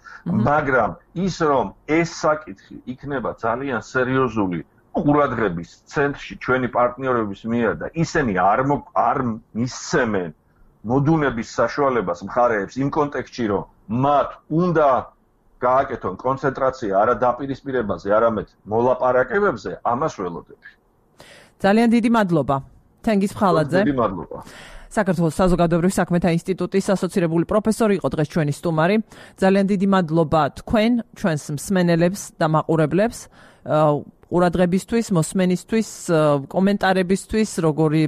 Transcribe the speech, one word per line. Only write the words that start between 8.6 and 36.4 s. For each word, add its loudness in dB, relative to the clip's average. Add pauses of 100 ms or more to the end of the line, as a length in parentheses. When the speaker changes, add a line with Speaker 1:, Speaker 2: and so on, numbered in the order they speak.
Speaker 2:
მო-, -2
არ 0 (320)
მისცემენ -2 (520)
მოდუნების 0
საშუალებას 0
მხარეებს 0
იმ 0
კონტექსტში, -4
რომ 0 (280)
მათ 2 (200)
უნდა 2 (720)
გააკეთონ 0
კონცენტრაცია -2
არა 4
დაპირისპირებაზე, -4
არამედ 2 (140)
მოლაპარაკებებზე, 0 (100)
ამას -2
ველოდები. -10 (880)
Speaker 1:
ძალიან 2
დიდი 4
მადლობა, 2 (480)
თენგიზ 2
ფხალაძე. 2
Speaker 2:
დიდი 0
მადლობა. -4 (480)
Speaker 1:
საქართველოს 0
საზოგადოებრივ 2
საქმეთა 0
ინსტიტუტის -2
ასოცირებული 0
პროფესორი 0
იყო -4
დღეს 0
ჩვენი 0
სტუმარი. 0 (380)
ძალიან 2
დიდი 0
მადლობა 2 (120)
თქვენ, 0 (180)
ჩვენს -2
მსმენელებს 2 (120)
და -2
მაყურებლებს, 0 (420)
ა, 2 (240)
ყურადღებისთვის, 0
მოსმენისთვის, 0 (160)
ა, 2 (220)